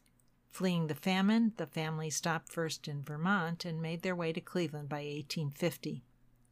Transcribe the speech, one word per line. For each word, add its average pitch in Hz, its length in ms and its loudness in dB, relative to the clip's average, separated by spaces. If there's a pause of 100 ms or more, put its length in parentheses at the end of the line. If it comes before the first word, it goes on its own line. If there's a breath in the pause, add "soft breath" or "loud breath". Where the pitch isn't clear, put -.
(500)
Fleeing 175 360 2
the 151 80 -2
famine, 202 640 4
the 165 100 -2
family 156 440 -2
stopped 160 420 -2
first 160 340 -2
in 147 160 -4
Vermont 165 640 0
and 160 160 -4
made 165 220 -4
their 185 140 0
way 165 180 0
to 165 80 -2
Cleveland 151 480 -2
by 147 100 -2
eighteen 147 500 -4
fifty. 151 520 -2 (500)